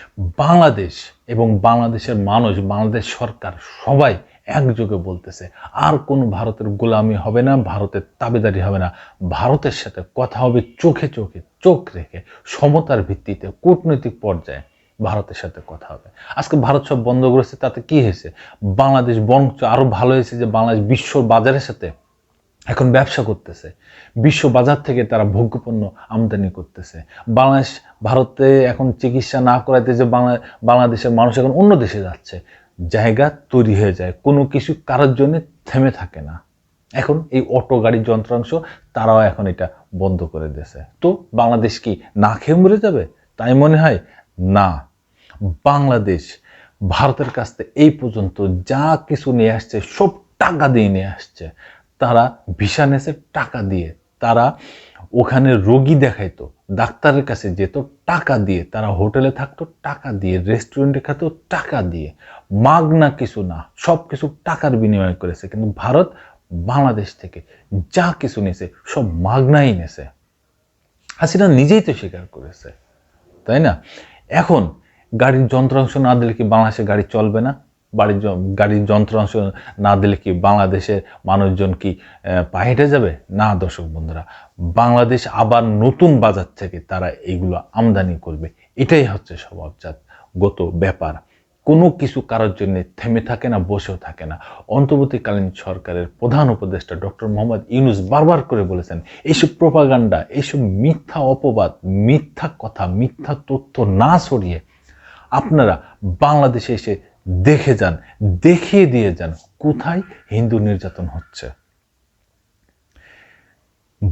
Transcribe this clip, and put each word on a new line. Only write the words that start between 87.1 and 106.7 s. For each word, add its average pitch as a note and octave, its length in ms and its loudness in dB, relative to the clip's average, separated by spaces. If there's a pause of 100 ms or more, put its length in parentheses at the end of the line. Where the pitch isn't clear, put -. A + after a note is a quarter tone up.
এগুলো F2+ 520 -6 (100)
আমদানি G2 460 0
করবে, D#2+ 300 -10 (280)
এটাই C#3 280 2
হচ্ছে G2 320 -8
স্বভাবজাত E2 640 -18 (380)
গত F#2+ 240 0
ব্যাপার। E2 520 -4 (500)
কোনো D#3+ 260 4
কিছু C3+ 300 -6
কারোর A2 340 -2
জন্য F#2+ 280 -4 (140)
থেমে A#2 240 -2
থাকে A#2+ 280 -6
না, A2+ 100 0
বসেও F#2+ 380 -4
থাকে E2 300 -16
না। D#2 140 -12 (280)
অন্তর্বর্তীকালীন B2+ 880 0
সরকারের F2+ 500 -8 (120)
প্রধান C3 320 2
উপদেষ্টা F#2+ 440 -6
ডক্টর G2 340 -10
মোহাম্মদ G#2+ 400 -2
ইউনূস A2+ 400 0
বারবার D#3 340 2
করে A2 200 -2
বলেছেন, F2 380 -6 (240)
এইসব D#3 240 2 (100)
প্রোপাগান্ডা, C3 720 4
এইসব C#3+ 300 -4
মিথ্যা C3 640 -2
অপবাদ, C3 520 0 (120)
মিথ্যা G#2+ 720 0
কথা, - 280 -8
মিথ্যা C3 500 -4 (100)
তথ্য C3+ 360 -4
না A2+ 360 4
ছড়িয়ে F#2 420 -4 (680)
আপনারা C3 520 2 (220)
বাংলাদেশে B2+ 680 0